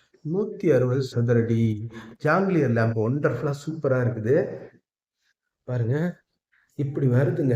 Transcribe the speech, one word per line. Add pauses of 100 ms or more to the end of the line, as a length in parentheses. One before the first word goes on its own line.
(260)
நூத்தி
அறுபது
சதுரடி. (560)
ஜாங்கிலியர்
லேம்ப்
ஒண்டர்ஃபுல்லா
சூப்பரா
இருக்குது. (1300)
பாருங்க, (840)
இப்படி
வருதுங்க